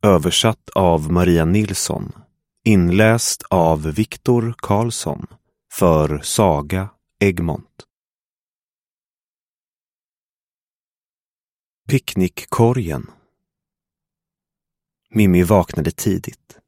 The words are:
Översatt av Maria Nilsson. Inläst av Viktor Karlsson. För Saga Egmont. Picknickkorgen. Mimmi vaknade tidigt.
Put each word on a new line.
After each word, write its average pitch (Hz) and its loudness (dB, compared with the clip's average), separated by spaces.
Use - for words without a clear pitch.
Översatt 95 0
av 82 0
Maria 87 2
Nilsson. 98 -4
Inläst 107 2
av 82 2
Viktor 113 -2
Karlsson. 104 -6
För 78 2
Saga 92 -2
Egmont. 87 -4
Picknickkorgen. 98 -2
Mimmi 92 4
vaknade 85 0
tidigt. - -8